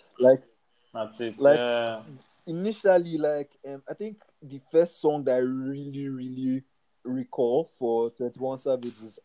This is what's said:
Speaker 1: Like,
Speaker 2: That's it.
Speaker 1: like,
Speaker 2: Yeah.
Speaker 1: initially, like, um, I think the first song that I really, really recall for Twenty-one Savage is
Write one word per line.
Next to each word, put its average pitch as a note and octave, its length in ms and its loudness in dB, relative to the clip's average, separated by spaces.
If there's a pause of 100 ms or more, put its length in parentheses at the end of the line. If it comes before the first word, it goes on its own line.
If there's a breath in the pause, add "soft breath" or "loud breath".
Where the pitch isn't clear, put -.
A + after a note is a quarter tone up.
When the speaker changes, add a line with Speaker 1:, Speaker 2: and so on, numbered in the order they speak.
(180)
Speaker 1:
Like, C3 240 6 (520)
Speaker 2:
That's A2 260 -8
it. A2+ 180 -6
Speaker 1:
like, C#3+ 200 8
Speaker 2:
Yeah. A#2 420 -2 (460)
Speaker 1:
initially, F3 720 2
like, D3 320 -2 (180)
um, C#3 220 -12
I - 20 -10
think G#3 300 -12 (200)
the C3+ 180 -16 (120)
first E3+ 300 2
song D3 220 0
that B2+ 100 2
I B2+ 40 4
really, C#3 680 -4
really C3 540 -4 (420)
recall B2+ 720 -2
for A#2 320 0
Twenty-one B2+ 460 -6
Savage B2 480 -6
is A2 200 -20